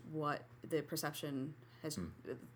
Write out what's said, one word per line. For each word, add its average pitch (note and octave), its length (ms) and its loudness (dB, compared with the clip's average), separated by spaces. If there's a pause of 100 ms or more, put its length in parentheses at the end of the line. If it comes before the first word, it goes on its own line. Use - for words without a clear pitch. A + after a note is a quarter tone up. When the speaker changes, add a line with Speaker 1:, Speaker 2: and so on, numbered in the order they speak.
(100)
Speaker 1:
what D3+ 340 2 (220)
the D#3+ 140 6
perception D3+ 720 0 (300)
has, D#3 140 0
Speaker 2:
Hmm. F2 100 0 (500)